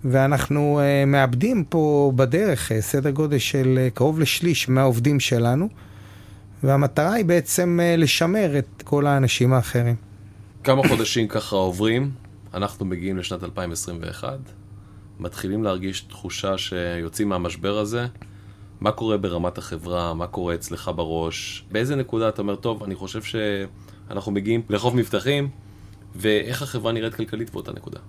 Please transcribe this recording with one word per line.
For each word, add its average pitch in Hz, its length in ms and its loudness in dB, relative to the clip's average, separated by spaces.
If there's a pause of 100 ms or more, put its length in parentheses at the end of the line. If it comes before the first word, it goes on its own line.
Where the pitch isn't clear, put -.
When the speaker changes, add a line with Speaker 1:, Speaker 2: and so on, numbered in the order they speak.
Speaker 1:
ואנחנו, 143 760 2
אה, 139 220 4
מאבדים 139 600 4
פה 147 520 4
בדרך, 135 560 2
אה, 110 80 2
סדר 139 300 0
גודל 143 280 0
של, 131 440 2
אה, 127 120 2
קרוב 156 260 2
לשליש 160 480 2
מהעובדים 131 520 4
שלנו, 123 480 2 (960)
והמטרה 139 500 2
היא 226 120 2
בעצם, 175 580 2
אה, 170 140 4
לשמר 165 640 2
את - 260 -6
כל 143 220 2
האנשים 131 460 4
האחרים. 120 420 2 (720)
Speaker 2:
כמה 135 240 4
חודשים 113 400 2
ככה 104 280 -4
עוברים, 107 540 2 (440)
אנחנו 98 320 -4
מגיעים 92 320 -4
לשנת 87 260 -6
אלפיים 90 280 -6
עשרים 85 280 -8
ואחת, - 380 -8 (800)
מתחילים 95 440 -4
להרגיש 95 360 -4
תחושה - 580 -6
שיוצאים 87 720 -4
מהמשבר 90 500 -2
הזה. 113 280 -2 (760)
מה 107 120 0
קורה 110 240 -2
ברמת 90 420 -2
החברה? 87 560 -4
מה 85 120 -4
קורה 87 280 -4
אצלך 82 420 -8
בראש? 82 760 -4
באיזה 123 240 -2
נקודה 113 320 -2
אתה 107 140 -4
אומר, 101 140 -2
"טוב, 104 260 -6
אני 98 120 -6
חושב 95 280 -8
שאנחנו 101 1120 -6
מגיעים 107 360 0
לחוף 107 260 2
מבטחים", 127 540 0 (680)
ואיך 104 480 0
החברה 113 300 -4
נראית 113 220 -4
כלכלית 113 380 -8
באותה - 200 -10
נקודה? - 260 -14 (100)